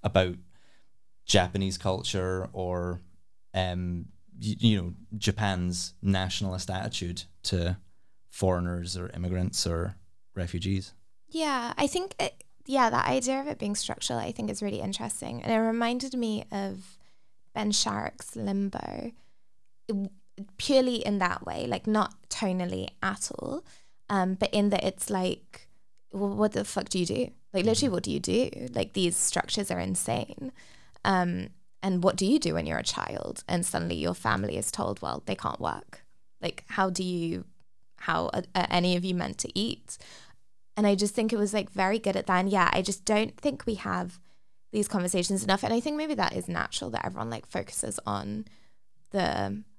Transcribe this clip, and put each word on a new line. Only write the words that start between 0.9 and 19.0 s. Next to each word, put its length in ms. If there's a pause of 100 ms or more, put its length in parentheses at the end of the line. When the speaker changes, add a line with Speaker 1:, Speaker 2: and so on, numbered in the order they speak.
Speaker 1:
Japanese 520
culture 760
or, 480 (520)
um, 520 (360)
y-, 180
you 220
know, 120 (240)
Japan's 840
nationalist 680
attitude 540 (200)
to 340 (520)
foreigners 680
or 120
immigrants 580
or 280 (400)
refugees. 580 (360)
Speaker 2:
Yeah, 480
I 100
think 320
it, 240 (220)
yeah, 240
that 160
idea 340
of 80
it 120
being 160
structural, 440
I 120
think, 180
is 140
really 180
interesting. 600
And 100
it 40
reminded 580
me 360
of 460 (560)
Ben 180
Sharrock's 640
Limbo, 760 (760)